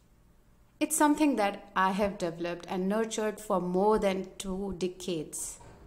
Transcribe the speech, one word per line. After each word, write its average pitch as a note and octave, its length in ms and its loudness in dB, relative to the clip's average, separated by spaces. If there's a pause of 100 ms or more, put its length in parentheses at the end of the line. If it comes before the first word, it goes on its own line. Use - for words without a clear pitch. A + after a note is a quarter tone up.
(800)
It's - 180 -2
something D4 380 4
that G3+ 400 0
I F#3+ 160 4
have G3 260 0
developed E3+ 500 -4
and F#3+ 220 -2
nurtured G#3+ 500 0
for F#3 220 0
more F#3+ 380 4
than F#3+ 380 0
two F#3+ 400 -6
decades. F3+ 840 -6 (280)